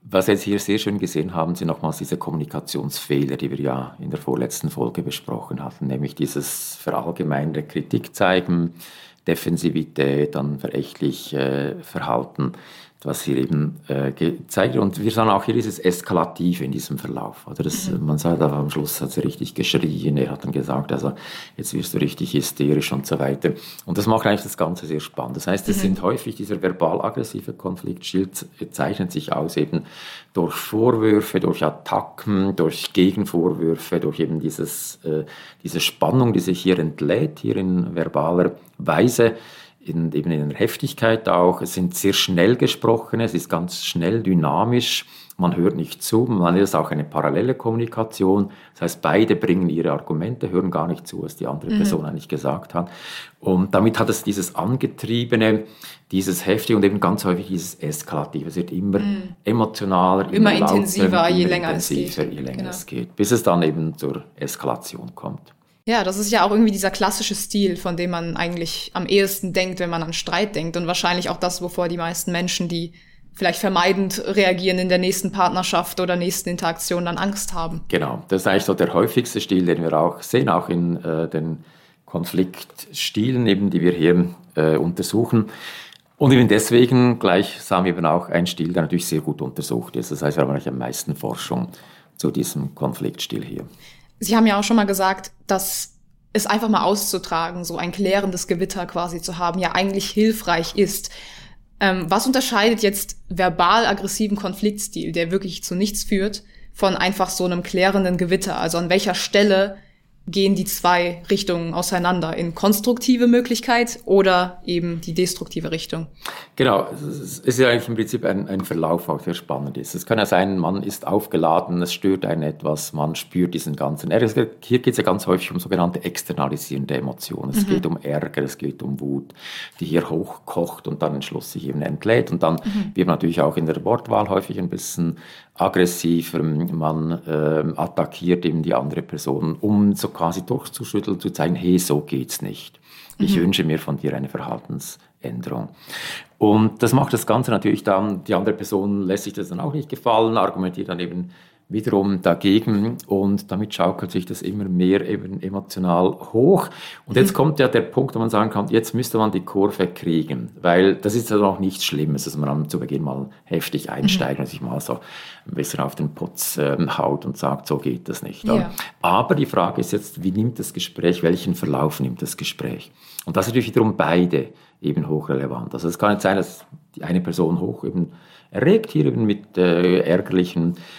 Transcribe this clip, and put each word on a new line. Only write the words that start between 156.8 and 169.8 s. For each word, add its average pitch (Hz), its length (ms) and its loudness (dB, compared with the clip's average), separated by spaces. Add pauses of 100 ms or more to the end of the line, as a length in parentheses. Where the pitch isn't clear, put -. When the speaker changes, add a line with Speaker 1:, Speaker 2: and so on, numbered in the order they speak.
Speaker 1:
Und 104 100 2
jetzt 131 140 6
Speaker 2:
Mhm. - 60 -4
Speaker 1:
kommt 147 220 2
ja 127 80 6
der 120 140 4
Punkt, 135 320 -2
wo 113 60 -2
man 113 100 0
sagen 110 220 2
kann, 104 160 -2
jetzt 110 260 0
müsste 117 240 0
man 110 140 4
die 95 80 -2
Kurve 98 480 0
kriegen, 78 640 -2 (100)
weil 90 320 6
das 104 220 -2
ist 117 160 0
ja 104 60 4
noch 98 220 4
nichts 95 240 -2
Schlimmes, 73 420 -2
dass 71 120 -6
man 73 120 -2
dann 76 200 -2
zu - 100 -2
Beginn 69 220 -4
mal 69 280 -6 (160)
heftig - 420 -4
Speaker 2:
Mhm. - 60 -8
Speaker 1:
einsteigt 110 460 0
und 67 80 -2
sich - 140 -12
mal 64 180 -4
so - 200 -6 (480)
ein - 80 -10
bisschen - 240 -4
auf 69 160 -2
den 76 180 -2
Putz, - 480 -6
ähm, 71 380 0
haut 71 260 0
und 71 100 -6
sagt, 69 300 -4
so 73 140 -2
geht 62 300 -6
das - 120 -6
nicht. - 220 -14
Speaker 2:
Ja. - 260 2 (320)
Speaker 1:
Aber 101 320 4
die 147 140 2
Frage - 340 0